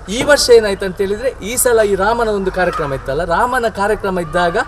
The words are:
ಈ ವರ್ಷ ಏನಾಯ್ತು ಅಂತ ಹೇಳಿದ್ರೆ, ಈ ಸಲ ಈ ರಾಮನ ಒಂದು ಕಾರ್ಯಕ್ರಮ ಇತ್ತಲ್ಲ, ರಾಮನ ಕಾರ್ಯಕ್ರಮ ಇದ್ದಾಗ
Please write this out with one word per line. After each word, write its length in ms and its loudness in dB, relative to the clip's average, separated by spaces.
ಈ 140 -4
ವರ್ಷ 260 4
ಏನಾಯ್ತು 360 4
ಅಂತ 120 -6
ಹೇಳಿದ್ರೆ, 360 -2
ಈ 120 -6
ಸಲ 260 2
ಈ 140 2
ರಾಮನ 320 0
ಒಂದು 240 -2
ಕಾರ್ಯಕ್ರಮ 420 -2
ಇತ್ತಲ್ಲ, 320 -4
ರಾಮನ 420 0
ಕಾರ್ಯಕ್ರಮ 520 -2
ಇದ್ದಾಗ 380 -2